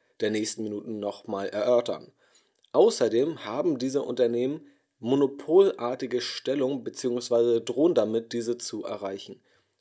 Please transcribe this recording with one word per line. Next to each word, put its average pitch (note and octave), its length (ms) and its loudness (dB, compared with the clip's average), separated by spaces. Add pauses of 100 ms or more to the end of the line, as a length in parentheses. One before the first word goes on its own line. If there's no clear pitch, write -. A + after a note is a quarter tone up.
(200)
der A2 120 0
nächsten G#2+ 320 -2
Minuten G#2+ 360 -8
nochmal G2+ 500 -6
erörtern. A#2+ 640 0 (640)
Außerdem C#3 720 4
haben C3+ 340 -2
diese C3 220 -2
Unternehmen B2 640 0 (320)
monopolartige C3 1200 2
Stellung C3+ 600 -4
beziehungsweise A#2+ 760 2
drohen C3+ 360 0
damit, A2+ 380 0
diese A#2 260 -4
zu G#2+ 240 -8
erreichen. G2+ 580 -10 (400)